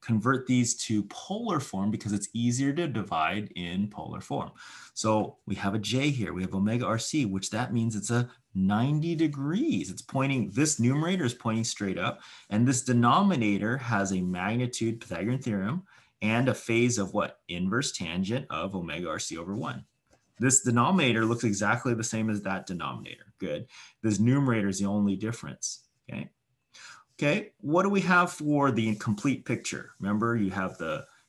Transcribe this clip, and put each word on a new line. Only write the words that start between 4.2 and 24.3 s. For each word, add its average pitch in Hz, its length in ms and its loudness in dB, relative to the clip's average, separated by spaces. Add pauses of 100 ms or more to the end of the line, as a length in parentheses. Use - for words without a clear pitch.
form. - 300 -6 (420)
So 110 540 0
we 101 80 -4
have 98 200 -2
a 113 40 0
J 127 320 0
here, 107 220 -2
we 90 100 -4
have 92 120 -4
omega 110 300 2
R 107 140 0
C, 147 260 -2
which 95 260 -4
that 120 220 -2
means 113 220 0
it's 101 160 -4
a 120 180 2 (260)
ninety 131 600 2
degrees. 151 760 0
It's - 140 -12
pointing, 135 480 0
this 147 300 2
numerator 151 440 2
is 120 80 0
pointing 113 300 -2
straight 101 340 -4
up, 92 240 -4 (300)
and 110 160 4
this 131 160 2
denominator 120 960 4
has 101 340 0
a 92 80 0
magnitude 113 800 -2
Pythagorean 107 400 -2
theorem 110 440 -2 (360)
and 117 280 2
a 113 60 2
phase 120 440 2
of 92 160 -4
what? 90 320 -2
Inverse 95 460 -2
tangent 95 580 -4
of 90 240 -4
omega 82 340 -6
R 78 120 -6
C - 160 -8
over 85 180 -8
one. 131 300 -8 (560)
This 127 220 4
denominator 120 600 4
looks 117 200 2
exactly 110 500 2
the 113 80 -2
same 110 280 -2
as 104 120 -2
that 95 240 -4
denominator. 65 600 -8 (120)
Good. 80 300 -6 (340)
This 104 160 2
numerator 117 500 4